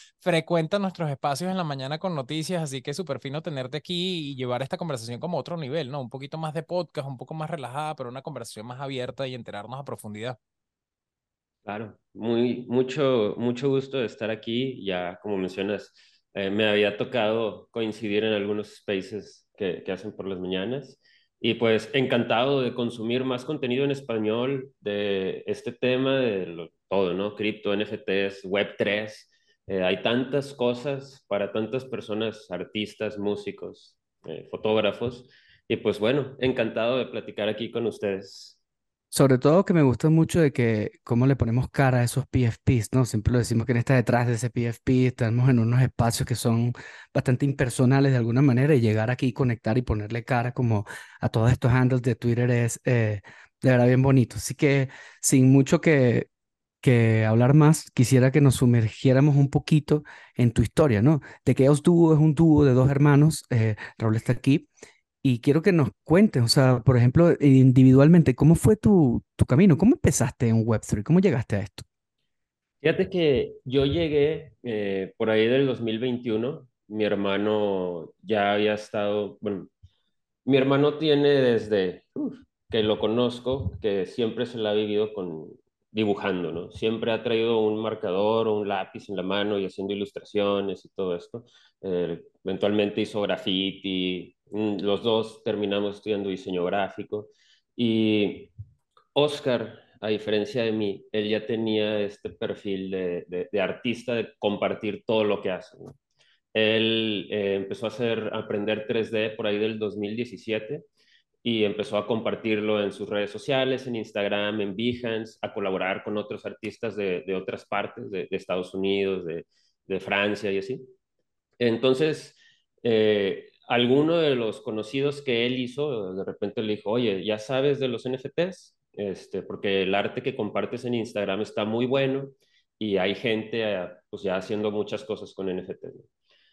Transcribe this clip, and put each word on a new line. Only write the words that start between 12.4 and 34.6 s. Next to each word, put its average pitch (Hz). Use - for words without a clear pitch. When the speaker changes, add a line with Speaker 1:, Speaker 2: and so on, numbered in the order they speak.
Speaker 2:
mucho, 127
mucho 123
gusto 135
de 120
estar 107
aquí. 117
Ya, 90
como 101
mencionas, 95
eh, 98
me 107
había 104
tocado 110
coincidir 107
en 110
algunos 104
spaces -
que, 90
que 98
hacen 95
por 90
las 95
mañanas. 98
Y, 113
pues, 113
encantado 127
de 120
consumir 117
más 127
contenido 139
en 143
español 127
de 101
este 104
tema, 131
de 104
lo, 85
todo, 92
¿no? 101
Cripto, 104
N 101
F 104
Ts, 98
Web 98
tres. 107
Eh, 95
hay 92
tantas 131
cosas 123
para 101
tantas 117
personas, 107
artistas, 104
músicos, 101
eh, 80
fotógrafos. 110